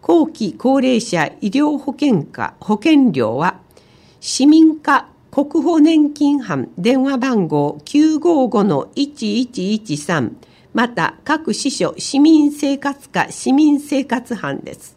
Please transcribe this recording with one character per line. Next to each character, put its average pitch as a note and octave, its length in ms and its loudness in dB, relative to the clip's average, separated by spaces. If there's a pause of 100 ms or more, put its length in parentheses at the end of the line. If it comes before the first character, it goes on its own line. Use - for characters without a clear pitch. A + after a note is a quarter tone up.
後 E4 200 4
期 - 260 -6
高 C4+ 300 0
齢 B3+ 180 0
者 D#3+ 400 -4
医 G#3+ 80 -4
療 D4 300 0
保 - 140 -8
険 A3+ 320 0
課、 - 360 -10
保 G#3 140 -2
険 C4+ 360 2
料 A#2+ 280 -2
は、 F3 220 -4 (600)
市 - 240 -4
民 D#4 340 6
課 C#4+ 300 -2 (220)
国 C#4+ 340 -2
保 E4 160 2
年 D4+ 320 4
金 C#4+ 300 0
班、 D3+ 340 -4
電 A#3+ 260 0
話 C#4 140 -2
番 A3+ 320 0
号 D3 380 -2
九 D#4 320 2
五 D#4 300 2
五 - 160 0
の - 300 -2
一 A#3+ 460 -4
一 G#3 340 -4
一 G#3+ 220 -6
三、 D3 400 -4 (380)
ま A#3+ 160 0
た E3+ 240 -4 (100)
各 D#4 300 -4
支 - 160 -6
所 F3 260 -4
市 - 220 -6
民 D4 340 6
生 C#4 240 -4
活 C#4 320 -10
課 - 240 -4
市 B3+ 220 -2
民 D4 260 4
生 C4+ 240 -4
活 B3 300 -6
班 C#3+ 260 -8
で - 140 -16
す。 - 220 -20